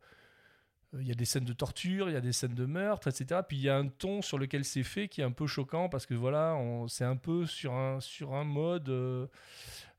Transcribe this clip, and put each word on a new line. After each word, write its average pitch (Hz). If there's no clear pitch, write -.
il 131
y 123
a 117
des 120
scènes 131
de 120
torture, 180
il 160
y -
a 127
des 123
scènes 120
de 123
meurtre, 190
et -
cetera. 170
Puis 143
il 131
y 139
a 139
un 139
ton 196
sur 143
lequel 135
c'est 131
fait 202
qui -
est 135
un 123
peu 151
choquant 160
parce 135
que -
voilà, 147
on, 120
c'est -
un 127
peu 170
sur 139
un, 131
sur 135
un 147
mode, 151
euh, 127